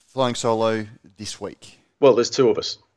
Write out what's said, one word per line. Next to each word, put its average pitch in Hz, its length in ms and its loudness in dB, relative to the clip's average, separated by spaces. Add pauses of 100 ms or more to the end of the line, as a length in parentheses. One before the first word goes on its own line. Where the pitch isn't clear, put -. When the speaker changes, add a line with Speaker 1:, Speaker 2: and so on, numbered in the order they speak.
Speaker 1:
Flying 127 280 -4
solo 113 520 -2 (300)
this - 240 -14
week. - 380 -16 (200)
Speaker 2:
Well, 131 160 6
there's 117 140 0
two 127 200 2
of - 80 0
us. - 200 -10 (200)